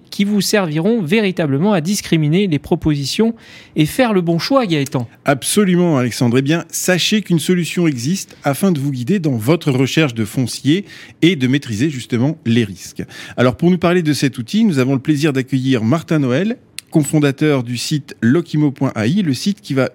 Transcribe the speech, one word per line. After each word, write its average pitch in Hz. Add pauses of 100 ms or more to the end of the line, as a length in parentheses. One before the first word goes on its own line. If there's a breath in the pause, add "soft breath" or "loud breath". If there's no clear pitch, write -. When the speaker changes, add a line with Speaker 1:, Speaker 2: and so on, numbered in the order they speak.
Speaker 1:
qui -
vous 202
serviront 190
véritablement 175
à 185
discriminer 170
les 151
propositions 156 (400 loud breath)
et 156
faire 226
le 185
bon 170
choix, 269
Gaëtan. 139 (180)
Speaker 2:
Absolument, 175
Alexandre. 123
Eh -
bien, 151
sachez 185
qu'une 175
solution 175
existe 147
afin 147
de 156
vous 139
guider 135
dans 151
votre 151
recherche 131
de 110
foncier 135 (360 loud breath)
et 180
de 131
maîtriser 127
justement 127
les 117
risques. 92 (340 loud breath)
Alors, 123
pour 170
nous 180
parler 180
de 151
cet 131
outil, 196
nous 180
avons 127
le 131
plaisir 151
d'accueillir 131
Martin 160
Noël, 151 (340)
cofondateur 147
du 120
site -
lokimo 151
point 135
A 107
I, 180
le 151
site -
qui -
va 131